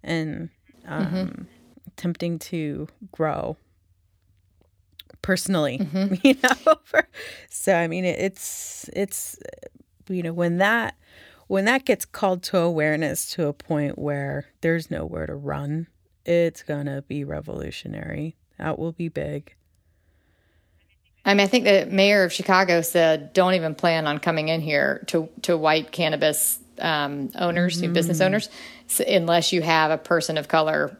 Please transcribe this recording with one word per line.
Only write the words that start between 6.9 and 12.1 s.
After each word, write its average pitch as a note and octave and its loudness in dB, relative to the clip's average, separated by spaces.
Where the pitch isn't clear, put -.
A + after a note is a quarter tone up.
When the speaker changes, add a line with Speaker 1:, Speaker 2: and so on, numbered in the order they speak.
Speaker 1:
so, - 2
I E3+ 2
mean, F3 -2
it, F3 0
it's, - -8
it's, - -6
you F3+ -4
know, E3 -6
when E3+ 0
that, A3 2
when G3 0
that C4 2
gets - 0
called F#3 -2